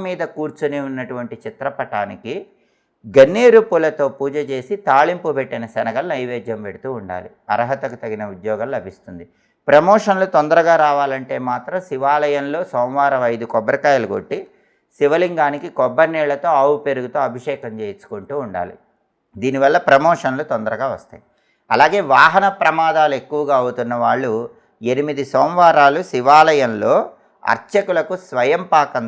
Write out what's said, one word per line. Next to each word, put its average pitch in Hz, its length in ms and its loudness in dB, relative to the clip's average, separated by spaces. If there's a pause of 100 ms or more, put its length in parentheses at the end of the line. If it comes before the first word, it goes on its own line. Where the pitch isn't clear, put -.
మీద 180 200 -8 (140)
కూర్చొని 151 440 -6
ఉన్నటువంటి 127 540 -10 (120)
చిత్రపటానికి 113 880 -8 (840)
గన్నేరు 220 420 8
పూలతో 156 480 0
పూజ 139 280 -6
చేసి, 139 400 -6
తాళింపు 165 560 2
పెట్టిన 120 340 -4
శనగలు 113 420 -4
నైవేద్యం 123 540 -6
పెడుతూ 104 300 -12
ఉండాలి. 92 380 -10 (200)
అర్హతకు 120 440 -4
తగిన 107 400 -10
ఉద్యోగం 107 360 -6
లభిస్తుంది. 95 540 -12 (440)
ప్రమోషన్లు 190 580 4
తొందరగా 165 500 2
రావాలంటే 139 600 0
మాత్రం 127 420 -6
శివాలయంలో 143 840 -2
సోమవారం 131 600 0
ఐదు 117 200 -2
కొబ్బరికాయలు 120 640 0
కొట్టి, 101 320 -6 (640)
శివలింగానికి 156 680 0 (100)
కొబ్బరి 143 320 2
నీళ్లతో, 151 360 -2
ఆవు 147 280 2
పెరుగుతో 131 440 -4
అభిషేకం 123 600 -8
చేయించుకుంటూ 101 580 -12
ఉండాలి. 92 380 -8 (600)
దీనివల్ల 135 420 2
ప్రమోషన్లు 139 680 0
తొందరగా 113 500 -6
వస్తాయి. - 280 -20 (480)
అలాగే 156 300 4
వాహన 160 480 6
ప్రమాదాలు 160 680 2
ఎక్కువగా 143 420 -2
అవుతున్న 123 380 -2
వాళ్ళు 120 380 -2 (500)
ఎనిమిది 139 420 -4
సోమవారాలు 151 800 4
శివాలయంలో 135 880 4 (500)
అర్చకులకు 175 720 -2
స్వయం 147 460 -2
పాకం 143 460 0